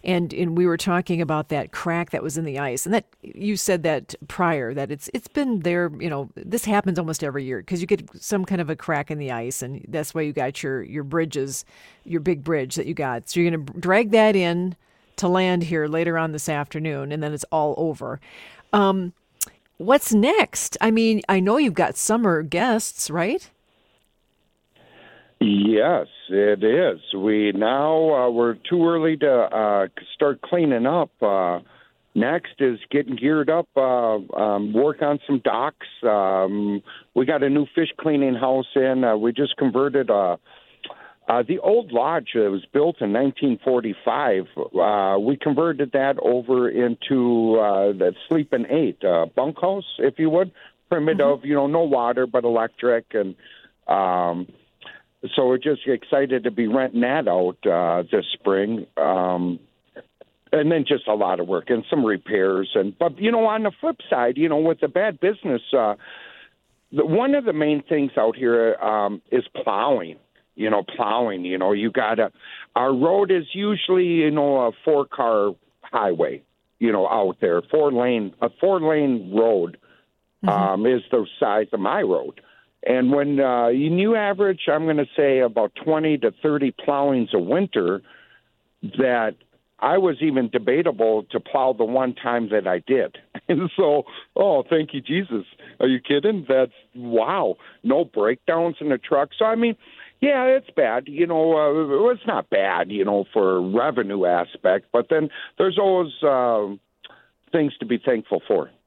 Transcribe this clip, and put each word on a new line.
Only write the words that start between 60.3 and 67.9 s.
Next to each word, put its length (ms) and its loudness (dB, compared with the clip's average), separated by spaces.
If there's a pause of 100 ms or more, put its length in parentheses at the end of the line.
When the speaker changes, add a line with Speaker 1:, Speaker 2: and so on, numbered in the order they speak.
Speaker 2:
and 200 2
then 160 2
just 200 0
a 60 2
lot 280 0
of 60 -4
work 220 -4
and 220 2
some 140 2
repairs. 680 0
And, 240 0
but, 220 -2
you 100 2
know, 160 2
on 180 0
the 80 0 (100)
flip 160 -2 (120)
side, 280 0
you 120 2
know, 80 0
with 220 0
the 80 0
bad 320 -2
business, 420 -2 (160)
uh, 180 2 (1000)
the, 120 2
one 300 2
of 100 0
the 80 -2
main 300 0
things 340 -2